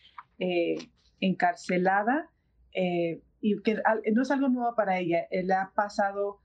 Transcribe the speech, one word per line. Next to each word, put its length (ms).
eh, 380
encarcelada. 1080
Eh, 480
y 220
que 220
al-, 180
no 80
es 80
algo 180
nuevo 260
para 240
ella. 320
Él 200
ha 240
pasado 720